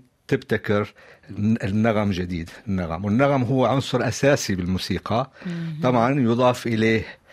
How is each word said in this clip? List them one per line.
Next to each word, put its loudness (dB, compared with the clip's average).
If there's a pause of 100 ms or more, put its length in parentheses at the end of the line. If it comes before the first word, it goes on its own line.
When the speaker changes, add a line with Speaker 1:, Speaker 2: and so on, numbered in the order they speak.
(280)
Speaker 1:
تبتكر -2 (360)
الن-، 0
النغم 2
جديد. -4 (180)
النغم، -4
والنغم 2
هو 2
عنصر 0
أساسي 0
بالموسيقى. -4 (140)
Speaker 2:
مم. -8
Speaker 1:
طبعًا، 4
يضاف 2
إليه 0 (100)